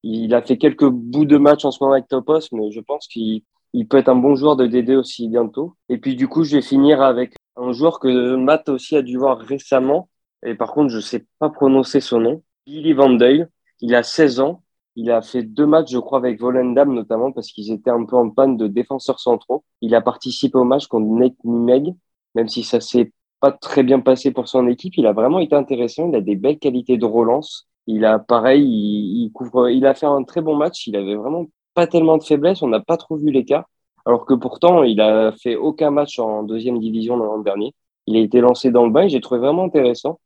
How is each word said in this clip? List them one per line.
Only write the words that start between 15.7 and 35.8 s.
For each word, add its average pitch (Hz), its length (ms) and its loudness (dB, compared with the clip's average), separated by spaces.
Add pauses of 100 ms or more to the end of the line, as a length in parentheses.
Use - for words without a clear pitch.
je 123 60 -2
crois, 131 200 -4
avec 120 220 -4
Volendam, 127 520 0
notamment 117 380 -4
parce 127 220 -14
qu'ils 107 180 -12
étaient 110 200 -4
un 117 140 -2
peu 123 120 -2
en 117 140 2
panne 135 260 2
de 110 100 -4
défenseurs 120 540 -4
centraux. 123 440 -2 (160)
Il 117 140 -2
a 113 60 4
participé 127 580 -4
au 127 60 4
match 135 240 0
contre 110 180 -2
Nate 123 280 0 (100)
Nimeg, 127 500 0 (400)
même 113 140 -2
si 113 160 -8
ça 117 160 -2
s'est 117 320 0 (280)
pas 139 120 4
très - 320 -2
bien 131 160 2
passé 131 320 0
pour 120 160 -8
son 127 180 0
équipe. 120 300 -4
Il 123 100 2
a 107 60 2
vraiment 123 260 0
été 151 160 0
intéressant. 135 540 -2
Il 147 80 -2
a 107 40 0
des 101 140 -4
belles 135 240 -2
qualités 123 380 -2
de 113 80 -2
relance. 117 640 -2 (180)
Il 110 180 -2
a, 110 140 4
pareil, 123 460 2
il, 104 640 -2
il 107 60 -10
couvre, 123 360 -2
il 131 180 2
a 135 80 4
fait - 120 -4
un 139 180 0
très - 160 -6
bon 156 160 -2
match. 156 320 -4
Il 104 80 -8
avait 98 180 -4
vraiment 151 320 -8 (280)
pas 175 120 2
tellement 160 320 2
de 156 60 -6
faiblesse. 156 380 0
On 135 60 -2
n'a 110 120 0
pas 165 160 -4
trop 165 200 -10
vu 151 140 -2
l'écart. 135 360 -2 (380)
Alors 120 220 0
que 135 80 4
pourtant, 156 480 2
il 113 180 2
a 110 300 4
fait 117 240 -6
aucun 151 360 -2